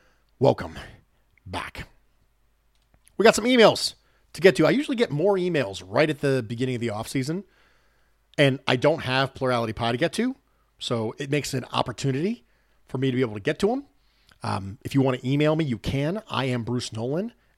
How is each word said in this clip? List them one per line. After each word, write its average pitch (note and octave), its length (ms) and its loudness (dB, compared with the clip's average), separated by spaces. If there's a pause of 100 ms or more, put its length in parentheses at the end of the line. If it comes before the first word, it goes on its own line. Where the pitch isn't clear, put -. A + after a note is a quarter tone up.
(380)
Welcome - 380 2 (720)
back. - 400 -10 (1300)
We F#3+ 60 0
got G#3+ 140 8
some G#3+ 80 -2
emails A3+ 500 6 (380)
to - 80 -12
get F#3 160 8
to. D#3 100 4
I D3 40 6
usually C4 260 0
get A3+ 160 0
more F#3+ 240 2
emails C3 500 -2
right C#3 240 2
at C#3+ 80 -4
the C3+ 240 0
beginning A#2+ 320 -4
of A2+ 60 -6
the A#2 100 -2
off G#2+ 160 -8
season, D#3 380 -4 (920)
and C#3 300 4
I B2+ 80 2
don't D3 280 2
have C3 320 -2
Plurality A#2+ 380 -2
Pi A#2 200 -2
to B2 60 -2
get E3 160 -2
to, B3+ 200 -2 (460)
so A#2 400 -4
it C#3+ 100 -8
makes C#3+ 240 -2
an B2 160 -4
opportunity C3+ 760 -2 (440)
for C3+ 100 -8
me C3 140 0
to - 20 -2
be B2+ 60 0
able A2+ 140 0
to G#2+ 60 -8
get D3+ 200 -4
to G3+ 100 2
'em. C#4 140 -4 (580)
Um, G2+ 400 -6
if - 140 -4
you C3+ 40 6
wanna C3 220 2
email D3 320 2
me, D#3+ 100 0
you A#2+ 140 -2
can. D3+ 480 -4
I B2 200 -4
am B2 180 -2
Bruce A#2+ 280 -4
Nolan C#3 420 -6 (240)